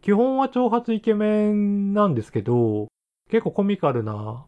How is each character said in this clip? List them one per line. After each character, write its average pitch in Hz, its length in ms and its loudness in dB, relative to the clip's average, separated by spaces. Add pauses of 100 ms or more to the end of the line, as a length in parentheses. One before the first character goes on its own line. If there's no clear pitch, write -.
基 202 120 0
本 254 240 2
は 269 100 0
長 247 220 0
髪 233 260 -2
イ 214 60 -4
ケ 226 140 0
メ 214 360 2
ン 202 420 0
な 208 140 2
ん 151 80 0
で 110 60 0
す - 100 -16
け 107 120 -2
ど、 110 440 0 (420)
結 226 140 2
構 170 80 -2
コ 208 120 0
ミ 202 140 0
カ 147 140 0
ル 120 120 -2
な 107 440 -8